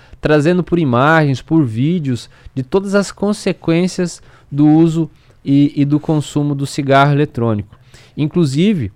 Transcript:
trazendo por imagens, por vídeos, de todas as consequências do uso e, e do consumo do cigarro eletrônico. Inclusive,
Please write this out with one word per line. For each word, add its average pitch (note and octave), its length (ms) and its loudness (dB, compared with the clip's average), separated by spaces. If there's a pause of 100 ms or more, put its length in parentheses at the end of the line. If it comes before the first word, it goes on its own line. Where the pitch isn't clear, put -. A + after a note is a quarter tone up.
(220)
trazendo D#3 420 2
por F3 160 -2
imagens, C#3+ 640 2
por D#3+ 240 0
vídeos, C3+ 640 -4 (240)
de C3 100 -6
todas G3 320 -2
as G3+ 160 0
consequências F3+ 1080 -4 (300)
do D3 160 2
uso D#3+ 420 2 (340)
e, C#3+ 320 2
e C#3+ 100 0
do D3 140 0
consumo D3 540 -2
do C#3 120 -4
cigarro C#3 480 2
eletrônico. A#2 640 -2 (400)
Inclusive, D3+ 800 -2